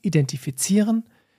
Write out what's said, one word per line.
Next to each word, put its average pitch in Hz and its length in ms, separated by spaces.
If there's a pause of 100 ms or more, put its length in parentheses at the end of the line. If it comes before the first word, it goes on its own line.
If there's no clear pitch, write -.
identifizieren 190 1000 (340)